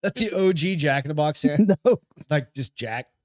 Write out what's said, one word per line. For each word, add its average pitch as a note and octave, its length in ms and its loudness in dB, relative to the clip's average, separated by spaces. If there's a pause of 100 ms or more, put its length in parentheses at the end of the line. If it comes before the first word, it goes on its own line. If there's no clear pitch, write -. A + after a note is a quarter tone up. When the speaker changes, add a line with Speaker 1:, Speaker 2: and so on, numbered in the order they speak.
Speaker 1:
That's G3+ 160 -4
the A3 120 -2
O F#3+ 220 2
G F3 220 -2
Jack C#3+ 300 0
in D3 40 -8
the D#3 60 -4
Box D3+ 240 0
Santa. F#3 420 4
Speaker 2:
<laughs> - 40 -2
No. A#3 120 4 (320)
Speaker 1:
Like, D3 240 -2
just C3+ 220 -10
Jack. A#2 320 -8 (180)